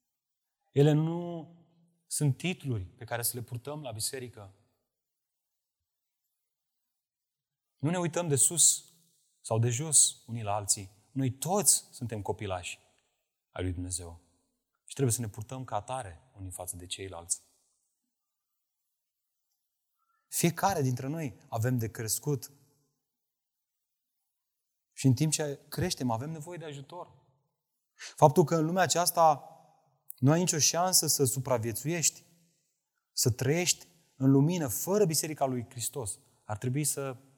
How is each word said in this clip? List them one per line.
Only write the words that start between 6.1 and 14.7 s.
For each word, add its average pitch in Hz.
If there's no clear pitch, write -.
Nu 139
ne 180
uităm 175
de 143
sus -
sau 110
de 117
jos 143
unii 117
la 104
alții. 101
Noi 135
toți 180
suntem 110
copilași 95
ai -
lui 92
Dumnezeu. 87